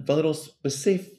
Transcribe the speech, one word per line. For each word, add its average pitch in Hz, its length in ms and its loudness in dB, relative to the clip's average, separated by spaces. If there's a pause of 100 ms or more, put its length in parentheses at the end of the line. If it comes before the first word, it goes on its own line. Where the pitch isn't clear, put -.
wanneer 156 220 2
ons 151 100 -4 (240)
besef 180 400 0 (140)